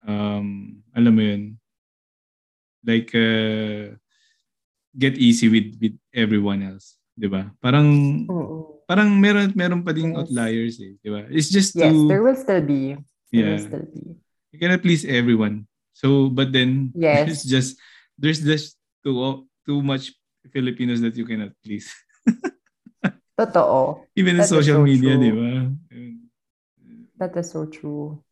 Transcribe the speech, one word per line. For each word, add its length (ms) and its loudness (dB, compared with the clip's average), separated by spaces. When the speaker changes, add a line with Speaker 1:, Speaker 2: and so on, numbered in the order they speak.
Speaker 1:
um, 720 -6
alam 240 4
mo 80 2
yun, 320 -6
like, 240 0
uh, 880 -2
get 240 0
easy 320 6
with, 320 2
with 160 -4
everyone 480 0
else, 320 -14
di 80 -4
ba? 240 -4
Parang, 300 4
Speaker 2:
Mm-mm. 480 -10
Speaker 1:
parang 320 2
meron, 320 2
meron 320 -2
pa 80 -4
ding 240 -4
Speaker 2:
Yes. 80 -6
Speaker 1:
outliers 560 -4
eh, 240 -20
di 80 -8
ba? 160 -10
It's 240 -2
just 240 2
Speaker 2:
Yes, 160 4
Speaker 1:
to 160 4
Speaker 2:
there 160 2
will 140 2
still 260 0
be. 320 -4
There 240 2
will 80 -4
Speaker 1:
Yeah. 80 -12
Speaker 2:
still 240 -10
be. 240 -16
Speaker 1:
You 40 -20
cannot 220 2
please 240 0
everyone. 640 0
So, 400 2
but 240 -2
then, 360 0
<laughs> 40 -12
Speaker 2:
Yes. 320 2
Speaker 1:
there's 160 -8
just, 260 0
there's 240 -2
just 400 -2
too, 400 -4
too 160 -2
much 320 -4
Filipinos 560 -2
that 160 -2
you 80 -6
cannot 320 -8
please. 320 -12
<laughs> 1120 -6
Speaker 2:
Totoo. 800 0
Speaker 1:
Even 240 2
in 20 6
Speaker 2:
That 80 2
is 60 2
Speaker 1:
social 240 4
Speaker 2:
so 80 6
Speaker 1:
media, 260 4
Speaker 2:
true. 80 4
Speaker 1:
di 140 4
ba? 160 -2
Speaker 2:
That 160 -8
is 140 -8
so 180 -8
true. 500 -12